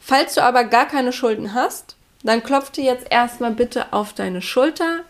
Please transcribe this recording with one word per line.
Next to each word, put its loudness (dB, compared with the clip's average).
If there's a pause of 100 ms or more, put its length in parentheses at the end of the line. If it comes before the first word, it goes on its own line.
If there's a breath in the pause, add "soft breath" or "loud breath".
Falls 0
du 4
aber 4
gar 4
keine -2
Schulden -2
hast, -4 (260)
dann 0
klopf 0
dir -6
jetzt 0
erstmal 0
bitte -2
auf -2
deine -6
Schulter, 0